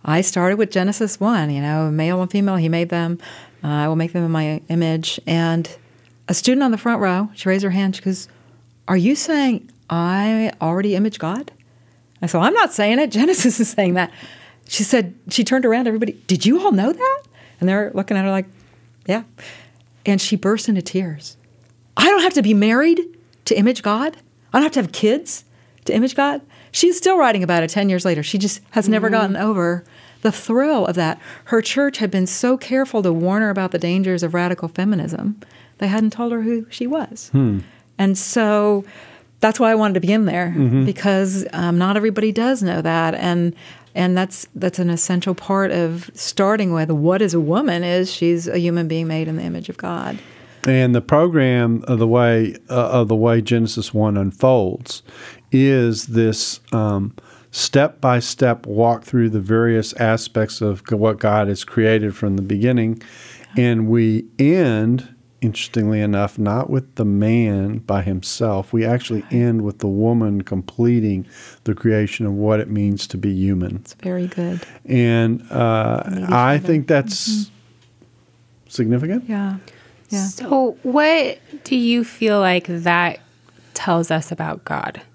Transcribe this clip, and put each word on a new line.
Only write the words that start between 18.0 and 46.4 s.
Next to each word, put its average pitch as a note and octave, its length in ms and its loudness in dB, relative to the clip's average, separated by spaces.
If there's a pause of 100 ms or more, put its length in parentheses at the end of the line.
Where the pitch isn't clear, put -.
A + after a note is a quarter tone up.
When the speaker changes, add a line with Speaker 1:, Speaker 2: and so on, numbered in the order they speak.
Speaker 1:
at F#3+ 80 0
her G3 60 0
like, F#3+ 160 -2 (600)
"Yeah." G#3 160 -2 (840)
And G3 160 2
she - 160 0
burst G#3 320 -2
into G3 140 0
tears. F3 540 -8 (600)
"I A3+ 100 4
don't F#4+ 160 4
have F#4 120 0
to C#4+ 80 2
be G#3 120 2
married B3 460 4 (460)
to A3+ 120 0
image A#3 240 2
God. A#3 340 -2 (360)
I A#3+ 60 4
don't C#4 60 6
have D#4 80 0
to C4 100 0
have F3 100 -6
kids - 520 -2 (400)
to - 100 -2
image B3+ 220 0
God." C#4+ 240 0 (320)
She's F4 240 4
still F#4 200 2
writing A#3 260 4
about E3+ 200 2
it E3 80 -2
ten G3+ 180 0
years F3+ 160 0
later. E3 180 0
She F#3+ 160 -4
just G3 220 -2 (120)
has G#3 160 0
never G#3+ 200 2
Speaker 2:
Mm-hmm. G#3+ 60 2
Speaker 1:
gotten G3 220 0
over F3 480 0 (380)
the A3 100 2
thrill B3+ 540 0
of F3+ 100 -2
that. E3 220 -2 (260)
Her A3+ 180 0
church C#4 360 -2
had G#3+ 120 -2
been F#3 160 0
so B3 300 0
careful C4 460 -2
to F3+ 100 2
warn F3+ 300 0
her G#3+ 80 0
about F#3+ 200 -2
the F3 80 -4
dangers F3+ 460 0
of E3+ 100 -2
radical F3 340 -2
feminism, F#3 720 -4 (400)
they G#3 80 -2
hadn't G#3+ 240 0
told A#3 220 -4
her A3+ 100 -4
who A3+ 280 -2
she - 160 -8
was. C4+ 440 -6
Speaker 3:
Hmm. A#2 300 2 (380)
Speaker 1:
And G3 200 0
so G#3 680 0 (560)
that's A3 200 2
why A3+ 100 4
I A3+ 60 4
wanted G#3+ 180 2
to F#3 60 2
begin G#3 240 2
there, F3 320 -2
Speaker 3:
Mm-hmm. C3+ 280 2
Speaker 1:
because, F#3+ 680 0
um, F3 260 0
not F#3+ 180 2
everybody G#3+ 360 0
does A#3 300 0
know F3 200 0
that. E3 320 0
And, F3 400 0 (400)
and F3+ 220 0
that's, F#3 380 -4
that's F3+ 240 -4
an F3 120 0
essential F3+ 440 -2
part G3 360 -2
of E3+ 440 -4
starting G3 580 0